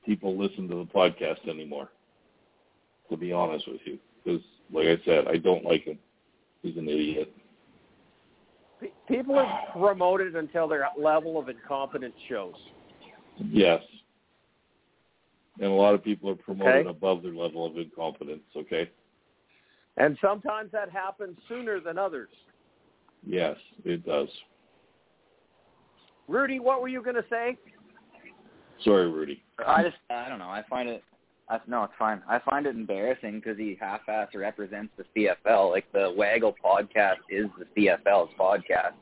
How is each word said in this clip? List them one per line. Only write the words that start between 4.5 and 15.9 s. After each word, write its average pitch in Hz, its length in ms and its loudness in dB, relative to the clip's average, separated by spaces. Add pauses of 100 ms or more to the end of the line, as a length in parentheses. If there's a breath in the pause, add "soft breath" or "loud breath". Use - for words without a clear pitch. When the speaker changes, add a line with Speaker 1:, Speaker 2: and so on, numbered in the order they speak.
Speaker 1:
like 156 160 2
I 85 180 4
said, 73 220 4
I 80 100 2
don't 87 280 2
like 85 200 2
him. 76 120 -8 (640)
He's - 160 -6
an 78 100 -6
idiot. 76 460 -2 (1500)
Speaker 2:
Pe-, - 120 -12 (160)
people 262 320 2
are - 320 -2
promoted 185 640 2
until 160 320 -2
their 147 200 0 (100)
level 156 420 2
of 127 100 -8
incompetence 135 680 -8 (140)
shows. 98 240 -6 (840)
Speaker 1:
Yes. 92 440 4 (1800)
And 98 120 0
a - 40 2
lot 101 200 8